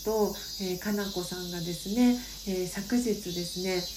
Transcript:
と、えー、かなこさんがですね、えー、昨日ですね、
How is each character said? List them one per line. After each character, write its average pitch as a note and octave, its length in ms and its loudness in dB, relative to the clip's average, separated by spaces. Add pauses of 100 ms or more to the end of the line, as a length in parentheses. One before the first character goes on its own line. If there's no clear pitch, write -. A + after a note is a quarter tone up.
と、 G#3+ 320 2 (260)
え F#3 140 0
ー、 F3+ 40 -6
か G#3 140 0
な G3+ 120 0
こ F#3 180 -2
さ F3+ 120 -6
ん F3+ 160 -6
が F3 80 -4
で E3+ 140 -2
す F3+ 160 -6
ね、 B3 280 6 (300)
え F#3 180 0
ー、 - 20 -4
昨 G3+ 300 0
日 A#3+ 80 4
で F3 400 0
す F3+ 160 -6
ね、 F#3 220 0 (140)